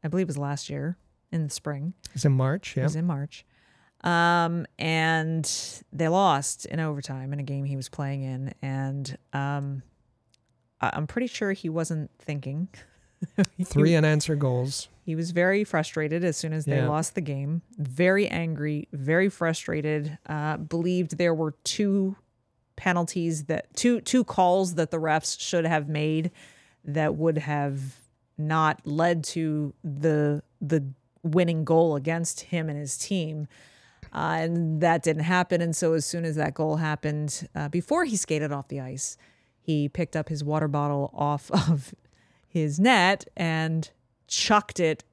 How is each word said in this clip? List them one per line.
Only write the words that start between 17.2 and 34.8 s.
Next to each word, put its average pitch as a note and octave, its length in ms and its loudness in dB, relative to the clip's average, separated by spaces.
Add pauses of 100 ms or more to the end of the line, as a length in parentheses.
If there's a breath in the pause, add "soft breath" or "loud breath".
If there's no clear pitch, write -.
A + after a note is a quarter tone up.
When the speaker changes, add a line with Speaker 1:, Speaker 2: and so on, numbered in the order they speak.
Speaker 1:
game. C#3+ 420 -4 (160)
Very F3+ 480 2
angry, D3+ 680 -4
very D#3 360 2
frustrated. D3+ 1000 -2
Uh, D3+ 300 -4
believed E3+ 600 -2
there F3 140 2
were D#3 200 0 (100)
two G3 540 0 (580)
penalties E3+ 680 0
that, - 320 -4
two, A#3+ 240 2
two B3+ 240 2
calls F3+ 500 2
that D#3+ 160 0
the F3 60 -4
refs D#3 440 0
should E3+ 240 0
have D#3 240 0
made D#3 440 0 (520 loud breath)
that D3+ 300 0
would D#3 240 2
have C#3+ 600 -4 (360)
not D#3 480 2
led E3 380 2
to D3+ 500 -2 (120)
the, D3 580 2 (180)
the D3 240 0 (380)
winning E3 420 2
goal E3 300 4
against E3 460 -2
him D#3+ 280 -4
and D3 80 -4
his C#3+ 220 -8
team. D#3 480 -4 (640 loud breath)
Uh, D#3+ 280 -2
and E3 400 0